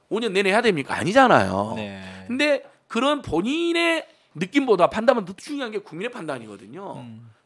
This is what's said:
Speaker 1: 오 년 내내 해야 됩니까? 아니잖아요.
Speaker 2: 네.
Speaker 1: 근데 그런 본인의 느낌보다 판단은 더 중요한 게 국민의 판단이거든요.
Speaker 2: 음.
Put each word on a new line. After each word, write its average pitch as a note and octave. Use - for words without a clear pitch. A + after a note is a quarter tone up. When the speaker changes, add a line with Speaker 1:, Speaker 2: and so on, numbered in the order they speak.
Speaker 1:
오 G3+
년 A3
내내 F#3+
해야 G#3
됩니까? E3+
아니잖아요. A2+
Speaker 2:
네. G2
Speaker 1:
근데 C#4
그런 C4+
본인의 E4
느낌보다 F#3+
판단은 A#3
더 F3+
중요한 C#4
게 G#3+
국민의 F#3
판단이거든요. C#3
Speaker 2:
음. A#2